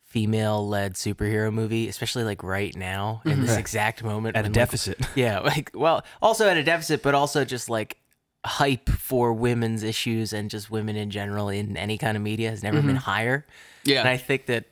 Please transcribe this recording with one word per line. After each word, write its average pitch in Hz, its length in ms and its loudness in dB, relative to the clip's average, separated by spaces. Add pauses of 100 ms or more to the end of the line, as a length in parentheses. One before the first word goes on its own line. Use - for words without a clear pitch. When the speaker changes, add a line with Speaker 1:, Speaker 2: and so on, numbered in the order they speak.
Speaker 1:
female-led 107 840 0
superhero 107 580 -2
movie, 110 360 -2
especially, 117 360 -4
like, 101 180 -4
right 95 320 -4
now 98 500 -4
in 160 80 0
this 139 80 2
Speaker 2:
Mm-hmm. 123 100 2
Speaker 3:
Right. 107 80 4
Speaker 1:
exact 107 460 -2
moment 110 320 -4
Speaker 3:
At 110 40 2
a - 40 -2
Speaker 1:
when, 104 80 -2
like, - 20 -4
Speaker 3:
deficit. 117 440 0 (100)
<laughs> - 60 -12
Speaker 1:
Yeah, 117 260 2
like, 143 340 -2
well, 151 300 2 (180)
also 170 260 4
at 180 80 6
a 156 60 2
deficit, 160 400 2
but 139 120 4
also 143 300 4
just, 123 240 -6
like, 110 300 -4 (480)
hype 139 420 0
for 120 460 2
women's 113 480 0
issues 110 500 -2
and 107 160 -6
just 104 220 -8
women 107 260 -2
in 104 140 -4
general 101 400 -4
in 101 260 -4
any 104 220 -4
kind 110 180 0
of 104 60 -2
media 110 260 -2
has 107 140 -6
never 123 180 2
been 143 160 4
Speaker 2:
Mm-hmm. - 0 - (140)
Speaker 1:
higher. 117 340 0 (400)
Speaker 2:
Yeah. 135 160 4
Speaker 1:
And 120 80 4
I 127 80 4
think 135 300 -2
that 120 260 0